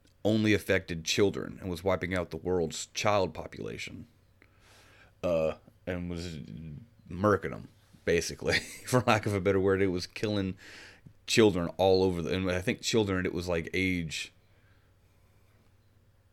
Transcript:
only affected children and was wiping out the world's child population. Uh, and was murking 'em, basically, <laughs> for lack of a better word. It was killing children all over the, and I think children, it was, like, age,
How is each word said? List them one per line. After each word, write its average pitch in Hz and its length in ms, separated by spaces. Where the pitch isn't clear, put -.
only 107 300
affected 90 500
children 95 560
and 95 100
was 87 140
wiping 92 300
out 87 160
the 82 60
world's 85 580
child 101 400
population. - 720
Uh, 80 320
and 90 240
was 85 280
murking 90 440
'em, 53 160
basically, 82 540
<laughs> - 280
for 127 200
lack 107 200
of 104 80
a 98 60
better 95 200
word. 95 220
It 98 60
was 87 180
killing 101 480
children 90 500
all 95 280
over 87 180
the, 67 120
and 95 160
I 90 100
think 117 200
children, 98 460
it - 80
was, 87 140
like, 85 260
age, 90 580